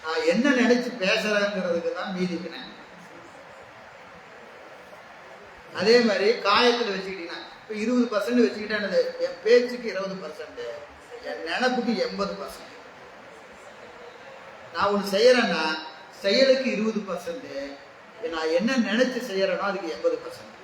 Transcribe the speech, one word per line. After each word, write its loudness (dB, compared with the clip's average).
நான் 0
என்ன 4
நினைச்சு 4
பேசுறேங்கிறதுக்கு 0
தான் -8
மீதி -2
வினை. -12
அதே 8
மாதிரி 4
காயத்துல 4
வச்சுக்கிட்டீங்கன்னா, -8
இப்ப -12
இருபது 2
பர்சன்ட் 4
வச்சுக்கிட்டா -2
என்னது? 2
என் -8
பேச்சுக்கு 4
இருபது -6
பர்சன்ட், -14
என் -8
நினைப்புக்கு 0
எண்பது -4
பர்சன்ட். -14
நான் 0
ஒண்ணு 0
செய்யறேன்னா, 4
செயலுக்கு 4
இருபது -2
பர்சன்ட், -8
நான் -2
என்ன 2
நினைச்சு 0
செய்யறேனோ 0
அதுக்கு -6
எண்பது 0
பர்சன்ட். -16